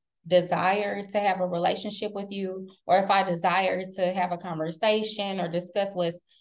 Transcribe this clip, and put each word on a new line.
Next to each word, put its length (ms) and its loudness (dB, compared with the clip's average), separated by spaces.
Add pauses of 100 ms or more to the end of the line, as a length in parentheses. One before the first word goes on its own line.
(260)
desire 760 2
to 180 -2
have 200 2
a 60 0
relationship 680 -2
with 180 -8
you, 380 -6 (180)
or 120 6
if 120 2
I 120 6
desire 640 2 (100)
to 180 0
have 200 0
a 60 -6
conversation 1040 -2
or 80 -2
discuss 460 -2
what's, 240 -2 (220)